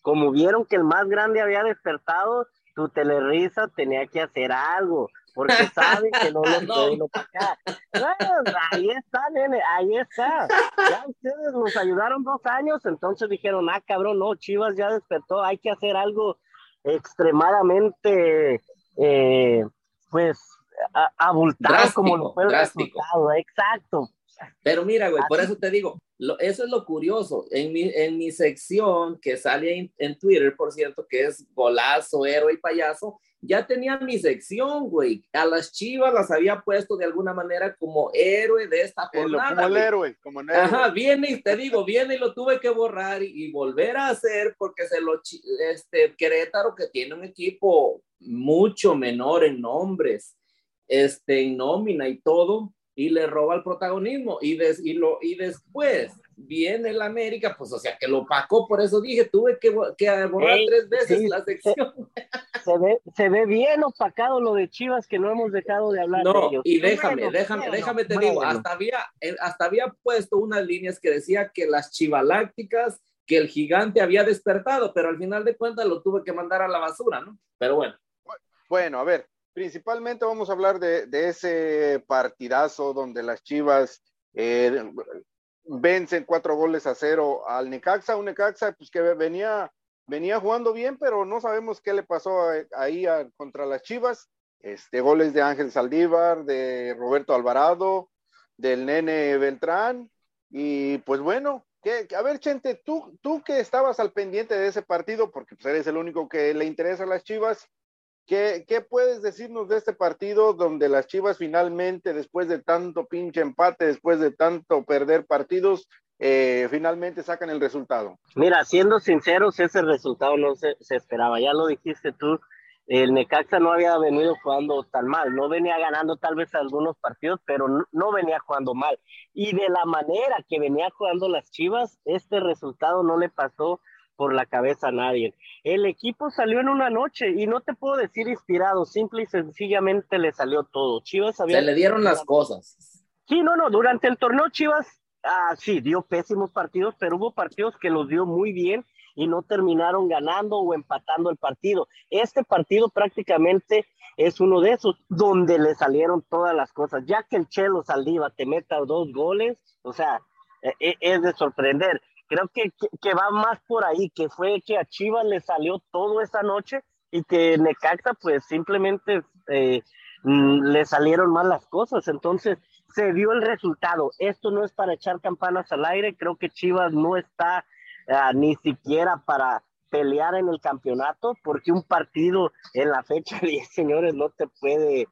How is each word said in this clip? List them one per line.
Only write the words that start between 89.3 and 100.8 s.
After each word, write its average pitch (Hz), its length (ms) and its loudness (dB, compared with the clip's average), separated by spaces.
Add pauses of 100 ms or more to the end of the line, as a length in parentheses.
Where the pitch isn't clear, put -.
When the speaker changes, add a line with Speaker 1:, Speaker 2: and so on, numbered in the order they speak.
Speaker 3:
venía 175 340 -4
jugando 226 320 -2
bien, 247 260 -6
pero 226 260 -2
no 208 160 -6
sabemos 220 400 -6
qué 202 140 -6
le 196 80 -2
pasó 185 360 -4 (120)
a-, 156 140 -4 (120)
ahí 151 300 -4
a, 156 300 -2
contra 143 280 -12
las 139 180 -6
Chivas. 240 460 -6 (320)
Este, 101 400 -8
goles 151 340 4
de 147 80 4
Ángel 143 280 -2
Saldívar, 165 720 2
de 127 540 -4
Roberto 135 360 0
Alvarado, 170 760 0 (460)
del 127 300 -2
Nene 151 520 0
Beltrán, 196 720 -2 (400)
y 143 480 -4